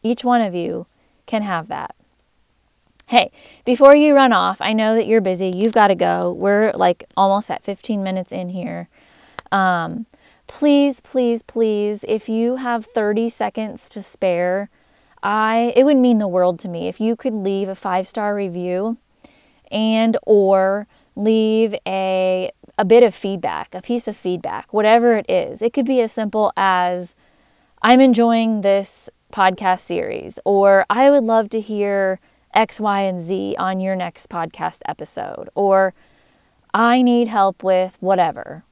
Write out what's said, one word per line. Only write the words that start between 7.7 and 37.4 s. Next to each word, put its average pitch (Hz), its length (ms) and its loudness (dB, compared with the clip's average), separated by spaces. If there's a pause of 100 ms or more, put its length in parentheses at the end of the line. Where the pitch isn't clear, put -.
minutes 190 300 -6
in 180 160 -10
here. 175 400 -10 (640)
Um, 180 540 -2 (420)
please, 285 520 2
please, 240 420 -2
please, 208 680 -4
if 220 200 -4
you 233 280 -2
have 240 280 -6
thirty 214 440 -2
seconds 214 600 -8
to 202 120 -14
spare, 185 680 -4 (520)
I, 220 540 0
it 262 80 6
would 285 140 4
mean 247 200 4
the 214 80 -2
world 180 340 0
to 190 80 -12
me 175 200 -8
if 185 120 -10
you 226 140 0
could 233 180 -6
leave 196 360 -4
a 190 80 -10
five-star 208 580 -4
review 185 600 -4 (760)
and 220 540 0
or 196 640 2 (260)
leave 220 600 0 (120)
a, 185 640 -2 (260)
a 208 80 -2
bit 226 180 6
of 214 120 4
feedback, 165 600 -8
a 185 80 -14
piece 240 260 -6
of 208 80 -12
feedback, - 560 -8
whatever 226 420 4
it 214 160 -4
is. 226 320 -2
It 233 100 -2
could 254 140 -2
be 254 140 0
as 220 100 -2
simple 214 460 -2
as, 180 580 -2 (680)
"I'm 247 180 6
enjoying 226 600 2
this 196 480 -2 (260)
podcast 185 440 0
series," - 680 -8
or, 196 420 4
"I 254 220 4
would 285 120 4
love 226 280 0
to 220 100 -4
hear 202 580 -2 (360)
X, - 260 -2
Y, 202 220 0
and 185 180 -4
Z 190 380 -6
on 185 220 -4
your 190 140 -4
next 180 360 -10
podcast 165 560 -8
episode," - 680 -12
or, 190 380 2 (800)
"I 240 300 2
need 240 260 2
help 196 340 0